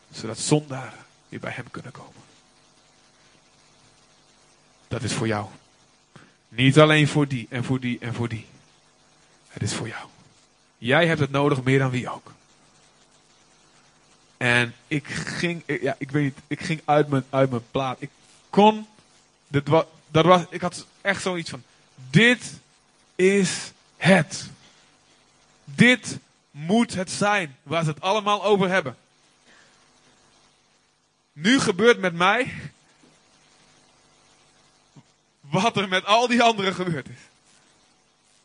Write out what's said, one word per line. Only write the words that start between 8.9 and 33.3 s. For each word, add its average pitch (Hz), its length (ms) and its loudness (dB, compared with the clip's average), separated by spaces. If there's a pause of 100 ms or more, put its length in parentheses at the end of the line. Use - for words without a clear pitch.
Het - 140 -12
is 104 120 -4
voor 113 140 -8
jou. - 200 -16 (720)
Jij 143 280 2
hebt 160 140 0
het 139 100 0
nodig 139 320 0
meer 131 160 4
dan 135 120 2
wie 123 200 -4
ook. - 220 -16 (2000)
En 120 380 0 (120)
ik 151 220 -6
ging, - 560 -6
ik, 147 180 -6
ja, 131 160 -2
ik 139 120 -10
weet 147 140 0
niet, 135 220 -4
ik - 140 -8
ging 156 240 -6
uit 147 240 4
mijn, 135 220 0
uit 135 200 2
mijn 117 200 -8
plaat. 131 300 -4
Ik 147 100 -14 (400)
kon, 214 360 4 (640)
dit 143 200 -2
wa-, 160 180 4 (220)
dat 160 160 4
was, 180 260 8
ik 175 100 -10
had - 260 -8 (140)
echt 196 220 -4
zoiets 180 280 -6
van, 127 120 -14 (480)
"Dit 226 420 4 (600)
is 190 580 0 (240)
het. - 540 0 (1120)
Dit 226 540 2 (320)
moet 180 440 0
het 180 160 -6
zijn 196 520 -2
waar 160 220 -2
ze 156 60 0
het 151 100 -8
allemaal 202 440 0
over 196 240 2
hebben." 170 280 -2 (2250)
Nu 202 280 2
gebeurt 214 380 2
met 185 160 -4
mij 202 400 0 (2750)